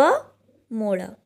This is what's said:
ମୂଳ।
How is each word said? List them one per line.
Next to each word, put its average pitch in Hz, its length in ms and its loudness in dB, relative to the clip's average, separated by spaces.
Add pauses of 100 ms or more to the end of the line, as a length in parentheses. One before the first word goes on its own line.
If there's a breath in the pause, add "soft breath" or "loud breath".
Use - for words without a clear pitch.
(720)
ମୂଳ। 208 280 -2 (260)